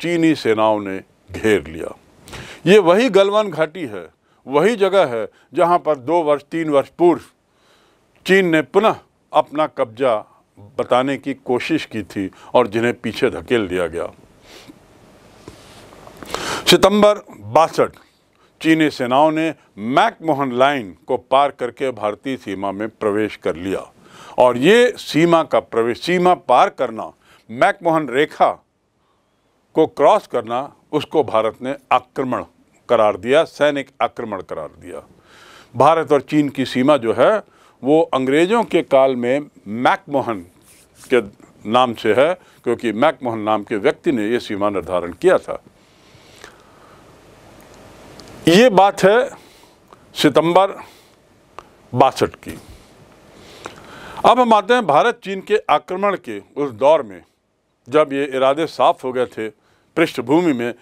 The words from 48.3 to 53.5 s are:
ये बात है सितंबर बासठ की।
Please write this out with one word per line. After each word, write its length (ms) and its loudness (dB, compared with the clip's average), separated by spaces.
ये 220 8
बात 340 2
है 260 2
सितंबर 600 2
बासठ 460 2
की। 200 -16